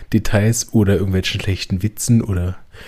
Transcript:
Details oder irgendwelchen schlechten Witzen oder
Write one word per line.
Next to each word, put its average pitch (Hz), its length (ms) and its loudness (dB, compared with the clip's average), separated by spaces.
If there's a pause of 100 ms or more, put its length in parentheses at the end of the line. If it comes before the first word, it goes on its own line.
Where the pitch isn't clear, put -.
(140)
Details 107 600 2
oder 101 200 4
irgendwelchen 95 480 0
schlechten 95 420 -4
Witzen 113 380 0
oder 90 360 -4 (300)